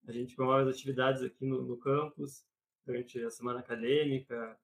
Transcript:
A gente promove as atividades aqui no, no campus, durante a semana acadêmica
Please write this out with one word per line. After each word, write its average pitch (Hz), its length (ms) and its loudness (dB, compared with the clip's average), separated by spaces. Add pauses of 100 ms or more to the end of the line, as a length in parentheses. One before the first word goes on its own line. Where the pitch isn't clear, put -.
A 120 60 -10
gente 123 220 -4
promove 135 340 4
as 131 80 0
atividades 131 460 0
aqui 131 240 -6
no, 131 160 0
no 123 140 -4
campus, 143 680 -2 (400)
durante 123 380 -6
a 113 80 -4
semana 123 300 -6
acadêmica 123 1040 0